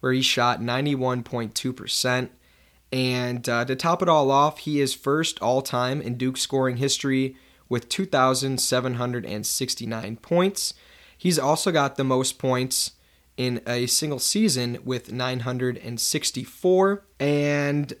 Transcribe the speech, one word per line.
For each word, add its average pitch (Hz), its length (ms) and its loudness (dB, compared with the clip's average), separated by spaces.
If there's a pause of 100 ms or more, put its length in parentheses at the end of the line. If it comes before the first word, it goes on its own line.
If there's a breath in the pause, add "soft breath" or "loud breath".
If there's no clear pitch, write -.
where 127 120 0
he 131 100 2
shot 120 400 2
ninety-one 127 600 0
point 117 320 -6
two 131 180 -4
percent. 123 580 -2 (640 soft breath)
And, 123 560 -2
uh, 117 160 2
to 131 100 -2
top 170 280 0
it 175 60 2
all 147 220 6
off, 143 280 4
he 151 200 -2
is 135 140 2
first 156 480 -2
all-time 127 640 0
in 123 160 -4
Duke 127 180 0
scoring 131 400 0
history 131 600 0 (320 loud breath)
with 120 200 -2
two - 160 -2
thousand 131 560 2
seven 127 340 0
hundred 123 300 -4
and 107 220 -8
sixty-nine 113 680 -6
points. 185 580 0 (420 loud breath)
He's 175 220 2
also 151 320 2
got 143 260 2
the 139 80 0
most 131 340 0
points 127 540 0 (460 soft breath)
in 123 280 -2
a 123 200 -2
single 147 320 -2
season 127 680 0
with 127 260 -6
nine 127 300 -4
hundred 123 380 -2
and 117 200 -10
sixty-four. 185 1080 0 (120)
And 147 840 0